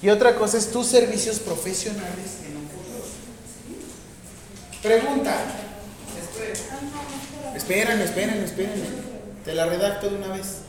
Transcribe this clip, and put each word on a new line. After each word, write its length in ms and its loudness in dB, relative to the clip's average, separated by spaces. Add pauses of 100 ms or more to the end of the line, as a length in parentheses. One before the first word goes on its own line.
y 80 8
otra 240 10
cosa 240 4
es 120 2
tus 160 0
servicios 520 6
profesionales 1080 -4
en 100 -10
un 120 -10
futuro. 360 -10 (1800)
Pregunta. 540 4 (2250)
Esperen, 460 2
esperen, 420 0
esperen. 680 -4 (340)
Te 100 -4
la 120 4
redacto 440 2
de 60 -2
una 120 -4
vez. 300 -6 (100)